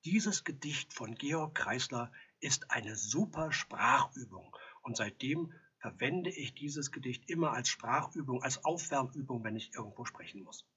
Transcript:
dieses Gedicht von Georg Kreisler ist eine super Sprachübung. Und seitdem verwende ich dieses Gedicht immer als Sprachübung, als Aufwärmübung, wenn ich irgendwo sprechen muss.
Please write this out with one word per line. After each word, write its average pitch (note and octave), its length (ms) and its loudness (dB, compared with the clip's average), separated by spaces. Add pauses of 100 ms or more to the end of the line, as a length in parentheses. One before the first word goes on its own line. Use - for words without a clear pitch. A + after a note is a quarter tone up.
dieses G3+ 400 4
Gedicht C#3+ 480 -4
von A2+ 220 -6
Georg D#3 380 0
Kreisler B2 600 0 (260)
ist - 320 2
eine A2 240 0
super D#3+ 560 2
Sprachübung. - 1040 2 (280)
Und A#2 120 -4
seitdem C3 560 0 (280)
verwende E3 500 0
ich C3+ 240 -6
dieses C#3+ 400 -4
Gedicht B2+ 360 -6
immer E3 220 4
als B2 160 0
Sprachübung, B2+ 760 0
als C3 220 -2
Aufwärmübung, C3+ 800 0
wenn A2 140 -2
ich - 180 -8
irgendwo A#2+ 300 -8
sprechen - 380 -10
muss. - 220 -16 (120)